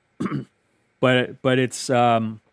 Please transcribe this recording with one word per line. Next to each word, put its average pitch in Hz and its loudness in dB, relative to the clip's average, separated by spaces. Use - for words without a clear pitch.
<clears throat> - -
but, 127 0
but 127 2
it's, - -4
um, 117 2